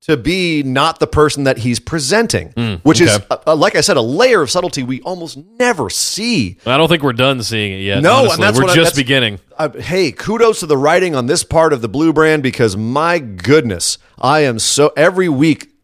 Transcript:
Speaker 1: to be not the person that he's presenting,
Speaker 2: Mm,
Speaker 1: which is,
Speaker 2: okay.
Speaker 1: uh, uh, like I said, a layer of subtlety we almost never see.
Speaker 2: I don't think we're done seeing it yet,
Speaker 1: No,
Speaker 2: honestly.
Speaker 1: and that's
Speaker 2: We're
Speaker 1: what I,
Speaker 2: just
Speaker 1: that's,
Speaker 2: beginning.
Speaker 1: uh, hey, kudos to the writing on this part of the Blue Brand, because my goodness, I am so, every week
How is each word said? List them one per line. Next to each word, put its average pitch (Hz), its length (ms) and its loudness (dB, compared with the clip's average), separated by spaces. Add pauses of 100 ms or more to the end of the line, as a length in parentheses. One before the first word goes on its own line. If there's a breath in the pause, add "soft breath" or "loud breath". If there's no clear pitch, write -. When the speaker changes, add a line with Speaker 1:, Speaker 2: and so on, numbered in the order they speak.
Speaker 1:
to 156 160 0
be 165 460 -2
not 139 360 -2
the 156 80 0
person 147 380 0
that 131 140 0
he's 117 200 -2
presenting, 156 720 -2
Speaker 2:
Mm, 110 280 -4
Speaker 1:
which 123 180 4
is, - 160 4
Speaker 2:
okay. 101 160 -4
Speaker 1:
uh, 127 60 -4 (100)
uh, 156 80 4
like 170 200 0
I 165 60 2
said, 180 140 2
a 135 60 2
layer 185 400 2
of 123 100 -4
subtlety 175 320 -4
we 123 180 -6
almost 165 360 -12 (220)
never 214 300 -2
see. 160 760 -4
Speaker 2:
I 123 100 0
don't 160 140 2
think 160 140 0
we're 135 100 0
done 127 280 0
seeing 104 380 -4
it 95 40 -8
yet, 98 200 0
Speaker 1:
No, 196 120 4
Speaker 2:
honestly. 247 180 2
Speaker 1:
and 160 100 -2
that's 123 140 2
Speaker 2:
We're 135 80 4
Speaker 1:
what 180 60 2
I, 175 40 4
Speaker 2:
just 165 100 4 (100)
Speaker 1:
that's, - 20 -2
Speaker 2:
beginning. 123 420 0 (180)
Speaker 1:
uh, 151 120 -4
hey, 151 420 -4
kudos 220 480 0
to 180 60 -8
the 151 120 0
writing 165 380 2
on 123 120 -2
this 160 160 0
part 160 280 2
of 131 100 -2
the 113 60 -6
Blue 151 240 0
Brand, 156 320 2
because 113 320 0
my 139 440 -2
goodness, 110 800 0 (220 soft breath)
I 147 220 2
am 123 180 0
so, 143 380 2
every 185 320 2
week 143 400 0 (140)